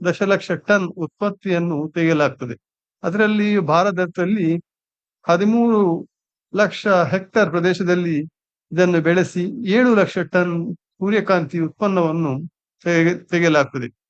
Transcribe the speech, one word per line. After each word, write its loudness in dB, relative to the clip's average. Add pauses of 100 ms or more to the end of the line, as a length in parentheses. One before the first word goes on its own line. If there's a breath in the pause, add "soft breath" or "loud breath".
ದಶಲಕ್ಷ 0
ಟನ್ 0
ಉತ್ಪತ್ತಿಯನ್ನು -4
ತೆಗೆಯಲಾಗ್ತದೆ. 0 (460)
ಅದರಲ್ಲಿ 0
ಭಾರತದಲ್ಲಿ 0 (680)
ಹದಿಮೂರು 2 (480)
ಲಕ್ಷ 0
ಹೆಕ್ಟೇರ್ 0
ಪ್ರದೇಶದಲ್ಲಿ 0 (520)
ಇದನ್ನು 2
ಬೆಳೆಸಿ -2
ಏಳು 4
ಲಕ್ಷ 0
ಟನ್ -2
ಸೂರ್ಯಕಾಂತಿ -2
ಉತ್ಪನ್ನವನ್ನು -2 (360)
ತೆಗೆ-, 0
ತೆಗೆಯಲಾಗ್ತದೆ. 0 (160)